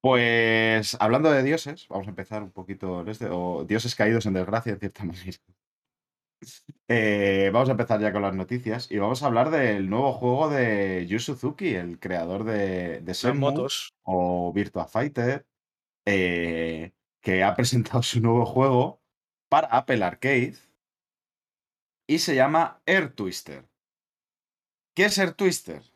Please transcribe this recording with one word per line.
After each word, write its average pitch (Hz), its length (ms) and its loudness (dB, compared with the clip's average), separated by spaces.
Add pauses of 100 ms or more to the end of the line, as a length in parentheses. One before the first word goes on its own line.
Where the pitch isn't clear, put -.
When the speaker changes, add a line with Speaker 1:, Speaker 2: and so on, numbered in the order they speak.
Speaker 1:
Pues, 113 1000 2
hablando 135 320 4
de 135 100 4
dioses, 151 460 -4
vamos 95 180 -8
a 104 40 -12
empezar 98 320 -10
un 95 100 -16
poquito 92 480 -8
en 85 80 -10
este, 110 220 -10
o 87 340 -4
dioses 113 320 -2
caídos 110 300 2
en 98 80 0
desgracia, 101 380 -2
en 95 60 -8
cierta 101 260 -10
<laughs> - 0 -
manera. 92 320 -10 (1500)
Eh, 101 640 2
vamos 123 160 4
a 131 40 2
empezar 113 280 0
ya 107 120 0
con 101 100 0
las 95 120 0
noticias 113 560 -6
y 104 80 -2
vamos 117 240 0
a 147 40 0
hablar 127 240 2
del 110 400 0
nuevo 127 220 0
juego 127 380 0
de 101 580 0
Yu 101 100 -2
Suzuki, 147 560 -4
el 87 240 -6
creador 90 460 -4
de, 95 560 -4
de 82 60 -14
Speaker 2:
Las 90 180 -6
Speaker 1:
Shenmue 135 160 0 (100)
Speaker 2:
motos. 139 440 -6 (100)
Speaker 1:
o 90 500 0
Virtua 95 320 -4
Fighter, 131 600 -4 (600)
eh, 85 840 -2 (300)
que 92 200 2
ha 98 120 2
<laughs> - 20 -6
presentado 123 460 0
su 123 180 -2
nuevo 117 260 4
juego 131 540 2 (480)
para 151 200 4
Apple 120 360 0
Arcade 127 500 0 (1500)
y 156 120 2
se 165 140 0
llama 147 520 4
Air 175 280 2
Twister. 76 500 -10 (1300)
¿Qué 190 120 4
es 196 120 0
Air 185 140 2
Twister? 160 500 -4 (140)